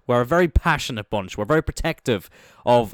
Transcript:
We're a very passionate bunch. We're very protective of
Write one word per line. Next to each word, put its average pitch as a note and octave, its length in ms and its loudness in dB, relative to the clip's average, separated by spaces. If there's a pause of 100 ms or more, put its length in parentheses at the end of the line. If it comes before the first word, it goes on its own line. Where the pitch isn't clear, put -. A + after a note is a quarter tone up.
We're B2 160 2
a A#2+ 40 -2
very E3+ 220 2
passionate C3+ 640 -4
bunch. G2 260 -6
We're G#2 100 -4
very D#3 180 2
protective - 680 -4 (340)
of A#2+ 300 4